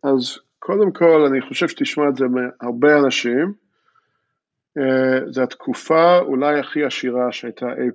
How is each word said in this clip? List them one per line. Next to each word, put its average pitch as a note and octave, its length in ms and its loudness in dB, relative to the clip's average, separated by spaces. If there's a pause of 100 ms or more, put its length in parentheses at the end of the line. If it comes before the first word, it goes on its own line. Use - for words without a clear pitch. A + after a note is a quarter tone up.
אז C3+ 340 -2 (220)
קודם G3+ 320 0
כל, D#3+ 400 4
אני C3+ 100 0
חושב D3 260 -4
שתשמע D3 420 -2
את C3 60 -2
זה C3+ 120 0
מהרבה B2 720 2
אנשים. C#3 540 0 (1200)
אה, C3 420 0 (120)
זו C3 120 -2
התקופה E3 760 2
אולי D3 400 0
הכי D3 240 -4
עשירה B2 480 -4
שהייתה A#2+ 360 -10
אי B2 280 -4